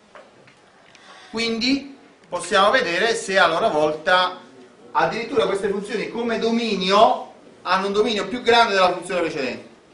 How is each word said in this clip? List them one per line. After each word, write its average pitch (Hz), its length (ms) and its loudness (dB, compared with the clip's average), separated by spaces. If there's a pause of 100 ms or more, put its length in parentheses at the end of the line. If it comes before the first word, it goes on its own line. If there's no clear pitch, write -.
(1300)
Quindi 226 680 -4 (300)
possiamo 196 440 2
vedere 214 440 0
se 196 240 0
a 175 80 6
loro 180 220 0
volta 180 720 0 (520)
addirittura 220 540 -2
queste 196 240 -2
funzioni 196 400 -6
come 233 300 -4
dominio 220 920 0 (280)
hanno 190 260 -2
un 202 60 -4
dominio 208 340 -2
più 240 140 -8
grande 233 320 4
della 185 180 4
funzione 180 300 -4
precedente, 131 480 -6 (240)